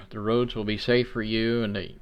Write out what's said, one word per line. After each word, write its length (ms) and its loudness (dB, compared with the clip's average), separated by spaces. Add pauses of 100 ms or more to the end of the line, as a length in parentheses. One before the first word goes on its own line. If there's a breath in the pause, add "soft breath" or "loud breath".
(100)
the 100 -10
roads 340 2
will 100 -4
be 140 0
safe 320 2
for 120 -4
you 400 2
and 140 -2
that 140 -6 (120)